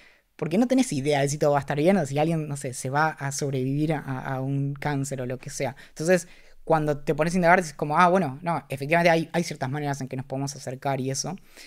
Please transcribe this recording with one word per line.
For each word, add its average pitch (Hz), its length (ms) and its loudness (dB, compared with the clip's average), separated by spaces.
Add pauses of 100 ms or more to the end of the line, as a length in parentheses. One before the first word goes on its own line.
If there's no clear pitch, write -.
(360)
porque 160 220 -2
no 247 100 4
tenés 254 240 2
idea 143 300 0
de 143 80 2
si 147 80 -4
todo 151 140 4
va 143 80 4
a - 20 0
estar 143 160 -4
bien 170 180 4
o 175 100 2
si 135 140 -2
alguien, 156 300 0
no 139 80 -6
sé, 135 160 -8
se - 160 -6
va 147 180 2
a 143 240 -6
sobrevivir 139 600 -2
a, 139 80 -4
a 135 400 -6
un 139 320 -2
cáncer 139 480 -4
o 127 40 -4
lo 127 120 -6
que 139 120 -14
sea. 131 280 -6 (100)
Entonces, 170 400 2 (380)
cuando 151 320 2
te 151 180 -2
pones 160 180 0
a 185 40 0
indagar, 175 240 6
dices 156 120 -10
como, 147 240 -2
"Ah, 180 120 8
bueno, 170 320 2
no, 170 260 -4
efectivamente 156 420 2
hay, 165 220 2
hay 170 120 0
ciertas - 280 -6
maneras 143 300 -4
en 127 80 -8
que 131 80 -6
nos 131 80 -8
podemos 139 300 -6
acercar 135 440 -4
y 131 100 -2
eso". 139 280 -6 (300)